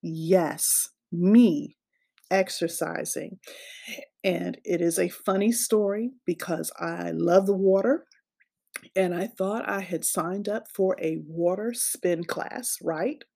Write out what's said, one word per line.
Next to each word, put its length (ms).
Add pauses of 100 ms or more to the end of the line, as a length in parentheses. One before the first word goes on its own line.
Yes, 880 (200)
me 680 (540)
exercising. 1040 (880)
And 420
it 160
is 160
a 120
funny 420
story 580 (160)
because 540
I 320
love 340
the 80
water, 520 (920)
and 180
I 140
thought 420
I 120
had 220
signed 460
up 140 (100)
for 260
a 280
water 480
spin 480
class, 580
right? 420 (120)